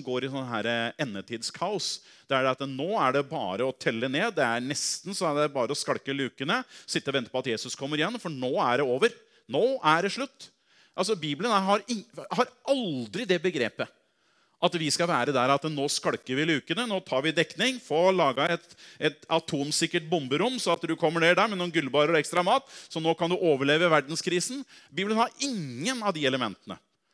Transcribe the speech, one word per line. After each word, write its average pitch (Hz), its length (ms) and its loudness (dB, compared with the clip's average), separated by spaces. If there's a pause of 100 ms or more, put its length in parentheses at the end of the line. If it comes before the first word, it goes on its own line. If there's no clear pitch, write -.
går 127 220 -2
i - 20 -10
sånn 135 220 -6
her, 110 180 0
eh, 117 320 0
endetidskaos. 120 840 -6 (420)
Det 135 80 4
er 131 80 2
det 131 80 4
at 139 160 -8
nå 143 240 -4
er 135 220 4
det 143 100 4
bare 120 400 -2
å 131 80 -2
telle 117 380 -2
ned. 185 240 -2
Det 143 100 2
er 117 160 0
nesten 147 560 -6
så 165 140 0
er 143 80 0
det 147 160 0
bare 127 180 0
å - 40 -6
skalke 139 360 -4
lukene, 139 460 -2 (260)
sitte - 240 -4
og 135 80 2
vente 120 140 -6
på 127 100 -2
at 131 80 -4
Jesus 113 240 -4
kommer 147 240 -6
igjen, 214 240 -2
for 175 80 -8
nå 131 220 -4 (100)
er 127 160 4
det 143 80 2
over. 135 240 2 (400)
Nå 147 140 2 (180)
er 165 240 6
det 190 80 -4
slutt. - 380 -10 (420)
Altså, 190 240 -2
Bibelen 156 320 -2
er, 190 160 2
har 202 240 4
ing-, 220 160 -6 (320)
har 247 160 0 (160)
aldri 185 560 -2
det 180 160 2
begrepet. 135 480 -2 (720)
At 175 160 4
vi 156 160 0
skal 175 160 0
være 135 240 2
der 127 160 4
at 139 160 2
nå 147 240 -2
skalker 131 480 -2
vi 156 80 0
lukene, 170 400 -2
nå 196 160 -4
tar 135 220 -2
vi 160 100 0
dekning, 214 480 0
få 170 320 2
laget 156 400 2
et, - 220 -8 (340)
et - 220 -12
atomsikkert 160 800 -2
bomberom, 170 520 0
så 170 140 0
at 165 100 -6
du 160 120 -2
kommer 165 260 2
ned 175 140 8
der 214 120 4
med 196 80 -4
noen 175 160 -2
gullbarer 147 400 2
og 156 60 4
ekstra 175 260 0
mat, 262 220 2 (180)
så 165 160 -6
nå 165 160 2
kan 170 140 0
du - 80 0
overleve 156 500 4
verdenskrisen. 165 720 0 (280)
Bibelen 196 280 -2
har 240 240 0
ingen 208 600 -4
av 202 120 0
de 151 140 0
elementene. 113 500 -4 (360)